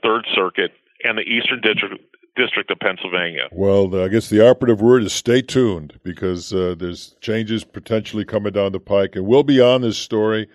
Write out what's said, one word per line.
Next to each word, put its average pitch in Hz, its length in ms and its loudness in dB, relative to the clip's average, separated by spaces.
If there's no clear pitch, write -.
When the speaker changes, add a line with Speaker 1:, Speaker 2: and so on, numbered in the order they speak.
Speaker 1:
Third 113 320 -2
Circuit 92 380 -2
and 113 160 -2
the 107 40 -4
Eastern 117 400 -2
District, 104 320 -2
District 117 340 -4
of 92 80 -6
Pennsylvania. 87 720 -4
Speaker 2:
Well, 98 500 0
I 92 80 -2
guess 107 200 0
the 107 180 6
operative 120 340 4
word 120 220 6
is 95 100 -4
stay 123 300 0
tuned, 98 600 -2
because, 90 480 -6
uh, 90 260 -4
there's 87 420 -12
changes 110 440 -4
potentially 107 600 -6
coming 104 280 -4
down 98 200 0
the 95 60 -6
pike. 98 380 0
And 95 100 -4
we'll 127 160 6
be 139 180 4
on 127 200 6
this 117 180 -2
story, 110 560 -2